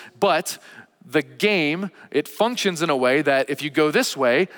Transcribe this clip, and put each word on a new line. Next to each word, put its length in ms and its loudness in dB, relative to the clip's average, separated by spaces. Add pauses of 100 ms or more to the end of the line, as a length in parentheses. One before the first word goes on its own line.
(180)
but 400 0 (500)
the 140 0
game, 680 -2 (180)
it 180 -2
functions 540 -2
in 80 0
a 60 0
way 260 2
that 280 0
if 120 -6
you 80 -6
go 220 2
this 240 0
way 320 2 (100)